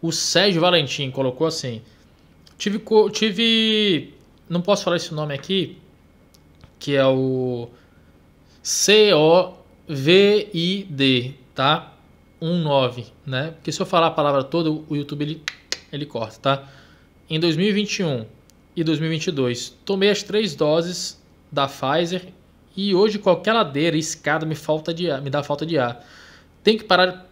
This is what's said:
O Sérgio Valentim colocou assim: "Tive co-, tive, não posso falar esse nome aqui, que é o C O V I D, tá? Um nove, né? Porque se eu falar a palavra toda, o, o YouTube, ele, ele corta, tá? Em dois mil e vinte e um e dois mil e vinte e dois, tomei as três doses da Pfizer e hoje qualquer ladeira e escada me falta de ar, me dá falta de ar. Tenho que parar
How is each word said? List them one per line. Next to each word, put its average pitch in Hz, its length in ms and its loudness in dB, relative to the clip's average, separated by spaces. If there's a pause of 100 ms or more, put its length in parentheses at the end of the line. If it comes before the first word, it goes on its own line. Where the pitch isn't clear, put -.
O 165 80 -2
Sérgio 175 480 2
Valentim 156 500 0
colocou 131 380 -2
assim: 123 340 -6 (760)
"Tive 208 200 -4
co-, 214 320 2
tive, 214 1040 0 (360)
não 170 100 -2
posso 196 240 0
falar 175 140 0
esse 165 160 -8
nome 151 200 -6
aqui, 165 440 -4 (1000)
que 143 160 -4
é 135 120 4
o 131 640 0 (920)
C 208 520 4
O 165 400 4 (340)
V 190 680 4
I 185 360 -2
D, 131 420 0 (240)
tá? 147 380 0 (480)
Um 165 160 -2
nove, 131 480 0 (200)
né? 139 260 -4
Porque - 200 -8
se - 100 -6
eu 185 40 -2
falar 165 220 2
a 160 40 2
palavra 143 320 2
toda, 160 260 -2
o, 156 200 -4
o 151 80 -4
YouTube, 147 240 -6
ele, 151 200 -6 (480)
ele 147 160 -8
corta, 113 320 -8
tá? 135 300 0 (640)
Em 160 100 -2
dois 165 160 2
mil 190 140 0
e - 20 0
vinte 202 280 -2
e 196 40 -2
um 127 220 -2 (500)
e 170 80 -2
dois 156 160 0
mil 160 80 -2
e 165 60 -2
vinte 156 140 -4
e 185 40 -4
dois, 123 380 -2 (160)
tomei 196 240 2
as 202 120 0
três 208 320 -2
doses 165 680 -2 (260)
da 139 160 0
Pfizer 165 640 -2 (480)
e 196 180 -2
hoje 208 260 2
qualquer 202 340 2
ladeira 156 420 0
e 156 40 2
escada 156 460 -2
me 156 100 -4
falta 156 380 -4
de 170 160 -4
ar, 139 120 -4
me 143 80 -8
dá 147 120 -2
falta 147 240 -4
de 160 120 -2
ar. 123 280 -2 (560)
Tenho 220 160 4
que 214 60 -10
parar 180 480 2